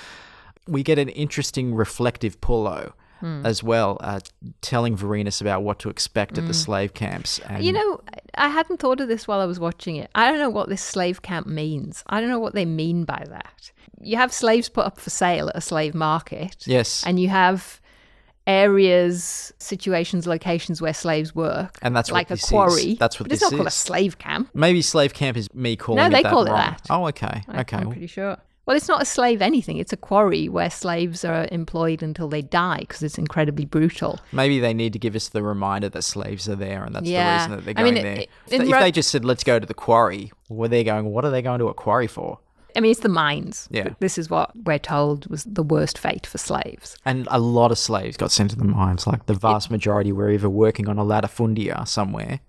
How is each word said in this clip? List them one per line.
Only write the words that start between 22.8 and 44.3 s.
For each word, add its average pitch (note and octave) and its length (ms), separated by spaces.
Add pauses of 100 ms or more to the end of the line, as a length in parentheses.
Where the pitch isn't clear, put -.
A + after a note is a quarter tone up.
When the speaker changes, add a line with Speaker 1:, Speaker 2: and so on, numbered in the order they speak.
Speaker 1:
That's - 200
what - 80
Speaker 2:
But C4+ 60
it's G4+ 80
Speaker 1:
this G4 100
Speaker 2:
not C#3+ 60
called D#3 80
a D#3 40
Speaker 1:
is. - 40
Speaker 2:
slave F3+ 460
camp. - 340
Speaker 1:
Maybe E3+ 300
slave C#3+ 320
camp C3+ 200
is A2 200
me A#2+ 200
calling A#2 220
Speaker 2:
No, G3 80
Speaker 1:
it - 60
Speaker 2:
they C4 100
Speaker 1:
that - 100
Speaker 2:
call A3 140
it - 60
Speaker 1:
wrong. G#3+ 80
Speaker 2:
that. - 220 (100)
Speaker 1:
Oh, F3 160
okay. G#2+ 400
Speaker 2:
I, C#3+ 140
Speaker 1:
Okay. A2+ 160
Speaker 2:
I'm G#2 120
pretty B2 160
sure. G3 320 (300)
Well, C4+ 100
it's D4 100
not D4 140
a C4+ 40
slave A#3+ 360
anything. F#3+ 360
It's E3+ 160
a F#3 40
quarry F3 500
where E3+ 220
slaves E3+ 560
are E3 260
employed E3 520
until D#3 240
they D3 160
die F3 440
'cause - 140
it's D3+ 160
incredibly D3 480
brutal. - 540 (120)
Speaker 1:
Maybe C3+ 280
they A#2 160
need A2+ 180
to G#2 60
give A2 160
us A2 120
the G#2+ 140
reminder G2+ 480
that F2 140
slaves G2+ 440
are G2+ 80
there G2 280
and - 100
that's E3+ 160
Speaker 2:
Yeah. F3 160
Speaker 1:
the E3+ 120
reason E3 140
that - 140
they're G#3+ 120
Speaker 2:
I A3 60
mean, A#3+ 120
Speaker 1:
going G#3+ 100
Speaker 2:
it, - 100
Speaker 1:
there. - 80
Speaker 2:
it, - 60 (160)
Speaker 1:
If - 80
Speaker 2:
in B3+ 80
Speaker 1:
they, B3+ 60
if C4 60
Speaker 2:
Ro- C4 60
Speaker 1:
they F#3 120
just - 180
said, B2 160
"Let's B2 180
go A#2+ 140
to A2 80
the A2 100
quarry," G#2 560 (180)
were A2+ 180
they A#2 160
going, G#2+ 220
"What A2 200
are C#3+ 60
they B2+ 100
going B2 180
to A#2 80
a - 60
quarry A#2 340
for?" - 320 (360)
Speaker 2:
I A3+ 60
mean, A3 100
it's A#3+ 100
the A3+ 80
mines. D3+ 640
Speaker 1:
Yeah. G#2 120
Speaker 2:
Th-, - 160
this F#3+ 180
is E3 120
what D#3+ 220 (140)